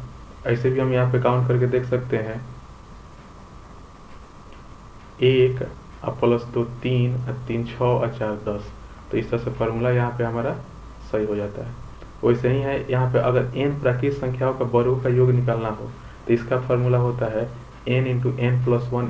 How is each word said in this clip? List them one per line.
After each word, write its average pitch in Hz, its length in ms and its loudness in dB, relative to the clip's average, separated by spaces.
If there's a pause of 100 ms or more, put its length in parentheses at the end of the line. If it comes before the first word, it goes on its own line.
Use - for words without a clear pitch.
(480)
ऐसे 123 220 2
भी 131 100 2
हम 131 140 2
यहाँ 123 180 4
पे 123 100 4
count 123 260 4
करके 123 200 4
देख 123 200 2
सकते 123 320 0
हैं, 110 220 -4 (2750)
एक 127 440 6 (360)
और 123 120 -4
प्लस 120 280 2 (100)
दो - 100 0 (180)
तीन 123 360 2
और - 300 -6
तीन 117 200 -2
छः - 180 -2
और 120 320 2
चार 107 180 -2 (100)
दस। 104 260 -6 (360)
तो 110 100 -2
इस 110 140 -2
तरह 117 80 0
से 120 140 -4
formula 117 380 0
यहाँ 120 260 2
पे 120 60 0
हमारा 117 320 -2 (560)
सही 107 140 0
हो 104 100 -2
जाता 104 300 -4
है। 120 100 -10 (480)
वैसे 120 260 4
ही 127 120 2
है 139 300 -2
यहाँ 127 220 2
पे 123 80 4
अगर 123 360 2
एन 143 240 0
प्राकृत 131 340 2
संख्याओं 127 380 0
का 131 140 -2
वर्गों 120 320 4
का 131 120 0
योग 127 200 6
निकालना 117 400 2
हो 104 180 -8 (380)
तो 120 60 4
इसका 120 280 2
formula 123 380 4
होता 120 320 2
है 113 180 -2 (400)
n 131 180 4
into 123 320 2
n 123 200 4
plus 120 320 2
one 123 180 0